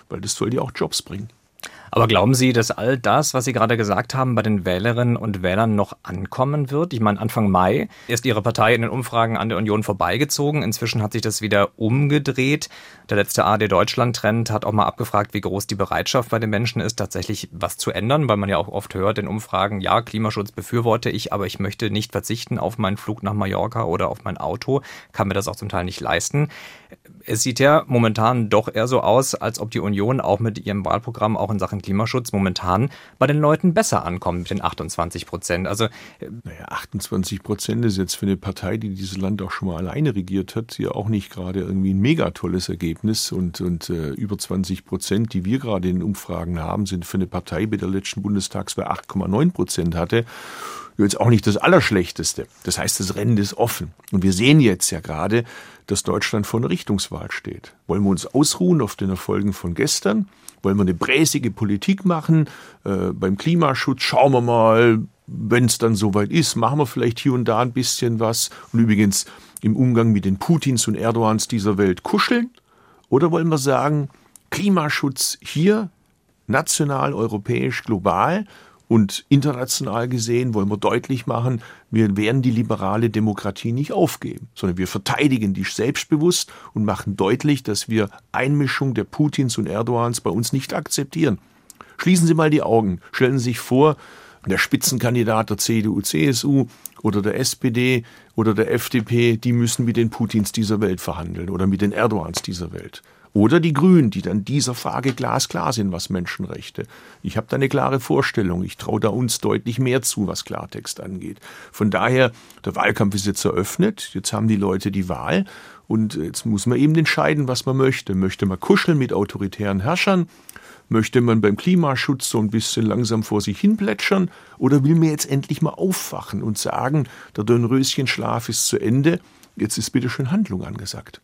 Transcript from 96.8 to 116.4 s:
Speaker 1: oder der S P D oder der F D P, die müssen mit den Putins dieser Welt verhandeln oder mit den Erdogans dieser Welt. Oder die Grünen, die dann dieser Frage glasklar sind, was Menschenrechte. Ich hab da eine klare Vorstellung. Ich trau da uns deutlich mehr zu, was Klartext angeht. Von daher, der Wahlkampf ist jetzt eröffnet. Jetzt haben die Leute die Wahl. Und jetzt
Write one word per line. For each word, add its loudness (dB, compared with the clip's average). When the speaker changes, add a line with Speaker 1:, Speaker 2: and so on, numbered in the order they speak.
Speaker 1:
oder 0
der -2
S -2
P -2
D 2
oder 4
der 2
F 0
D 0
P, 2
die -2
müssen 2
mit 0
den 2
Putins -2
dieser 0
Welt 0
verhandeln -8
oder 0
mit 2
den 2
Erdogans 0
dieser -8
Welt. -14
Oder 6
die 2
Grünen, 8
die -2
dann -2
dieser 0
Frage -2
glasklar -2
sind, 0
was -6
Menschenrechte. -8
Ich -6
hab -4
da 0
eine 2
klare 2
Vorstellung. 0
Ich -10
trau -2
da 0
uns -2
deutlich -2
mehr 2
zu, -2
was -8
Klartext -10
angeht. -12
Von 0
daher, 4
der -4
Wahlkampf 2
ist -4
jetzt -2
eröffnet. -2
Jetzt -6
haben 0
die 4
Leute 0
die -2
Wahl. 0
Und 0
jetzt -6